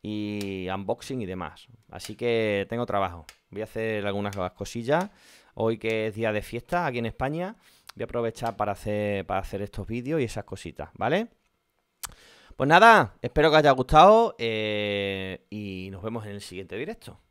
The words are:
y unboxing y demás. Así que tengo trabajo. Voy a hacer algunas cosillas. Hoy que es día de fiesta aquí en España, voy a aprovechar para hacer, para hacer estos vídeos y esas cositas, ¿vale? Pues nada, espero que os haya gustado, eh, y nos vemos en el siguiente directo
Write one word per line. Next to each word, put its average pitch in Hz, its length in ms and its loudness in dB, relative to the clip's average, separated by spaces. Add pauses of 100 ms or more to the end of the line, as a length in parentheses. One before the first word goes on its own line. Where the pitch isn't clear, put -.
y 104 680 -6
unboxing 101 520 -6
y 104 40 -6
demás. 90 420 -10 (220)
Así - 260 -14
que 110 540 0
tengo 120 160 -4
trabajo. 92 400 -2 (240)
Voy 104 120 -10
a 107 40 -6
hacer 110 400 -4
algunas 101 300 -4 (180)
cosillas. 135 560 -2 (460)
Hoy 113 220 0
que 110 300 -2
es 104 80 -6
día 110 160 -2
de 107 100 -2
fiesta 165 440 -4
aquí 123 140 -4
en 117 60 -4
España, 156 500 -6 (400)
voy - 80 -8
a - 20 -4
aprovechar 113 520 -4
para 104 160 -2
hacer, 104 520 -2
para 95 140 -2
hacer 98 220 -8
estos 101 260 -8
vídeos 123 340 -4
y 123 40 0
esas 107 180 -8
cositas, - 520 -14
¿vale? 165 340 -2 (1300)
Pues - 120 -2
nada, 185 540 8
espero 151 280 2
que 151 60 6
os 156 40 10
haya 147 120 6
gustado, 170 640 8
eh, 104 1120 -2
y 98 420 -8
nos 95 100 -12
vemos 110 240 -8
en 104 60 -12
el 101 100 -12
siguiente 95 360 -12
directo 147 420 -12 (120)